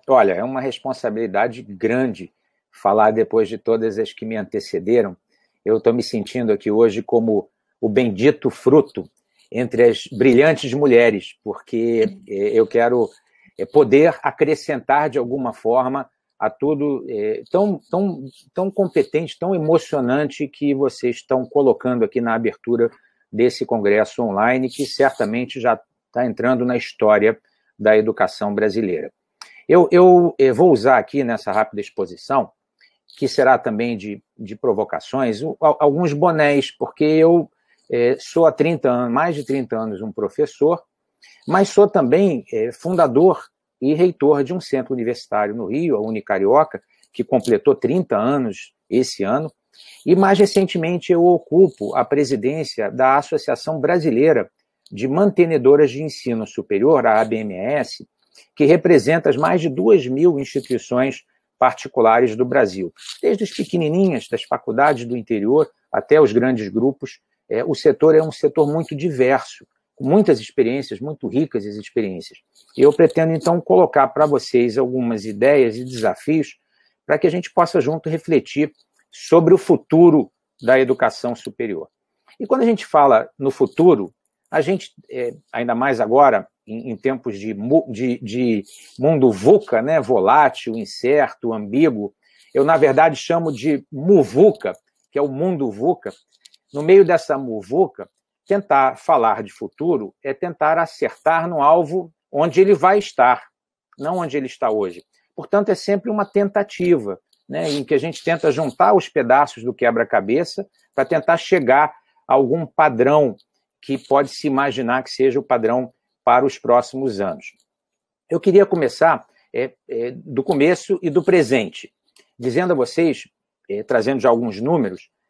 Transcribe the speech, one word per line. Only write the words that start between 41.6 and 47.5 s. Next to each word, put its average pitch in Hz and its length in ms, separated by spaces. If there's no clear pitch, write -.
sou 202 180
também, 165 640
eh, 113 180
fundador 165 760
e 139 140
reitor 151 480
de 131 100
um 180 80
centro 131 320
universitário 110 600
no 117 100
Rio, 139 300
a 104 60
Unicarioca, 107 840
que - 120
completou 120 500